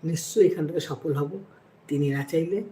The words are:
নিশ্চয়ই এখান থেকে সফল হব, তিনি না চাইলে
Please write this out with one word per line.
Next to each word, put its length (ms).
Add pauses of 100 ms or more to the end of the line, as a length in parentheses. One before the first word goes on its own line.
নিশ্চয়ই 420
এখান 220
থেকে 120
সফল 340
হব, 260 (480)
তিনি 220
না 140
চাইলে 480